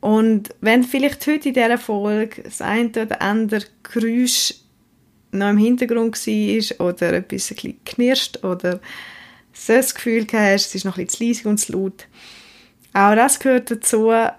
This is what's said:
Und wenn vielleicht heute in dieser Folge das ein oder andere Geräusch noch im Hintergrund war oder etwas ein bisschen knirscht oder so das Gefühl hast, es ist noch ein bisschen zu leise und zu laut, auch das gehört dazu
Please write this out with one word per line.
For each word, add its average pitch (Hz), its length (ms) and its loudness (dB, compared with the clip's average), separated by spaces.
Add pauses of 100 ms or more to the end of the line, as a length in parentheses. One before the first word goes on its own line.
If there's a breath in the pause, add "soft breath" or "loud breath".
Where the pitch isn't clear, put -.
Und 214 600 2
wenn 233 240 4
vielleicht 277 420 -2
heute 302 220 0
in 254 60 -2
dieser 233 240 2
Folge 214 640 -2
das - 180 -14
ein 226 280 0
oder 220 340 -4
andere 208 420 0 (180)
Geräusch 240 720 0 (760)
noch 196 200 0
im 208 80 4
Hintergrund 233 560 2
war 214 760 -2
oder 175 260 -2
etwas 185 360 -6
ein 208 40 -12
bisschen - 300 -14
knirscht - 600 -2
oder 180 360 -4 (720 loud breath)
so - 200 -4
das 262 220 4
Gefühl 226 380 -2
hast, 202 340 2
es - 80 -12
ist 190 100 -8
noch 185 140 -6
ein 180 80 -6
bisschen 233 280 -2
zu 226 80 -10
leise 214 60 -4
und 208 100 2
zu - 140 -4
laut, 190 340 -4 (840 loud breath)
auch 202 220 6
das 247 240 4
gehört 254 320 2
dazu 226 420 2 (260)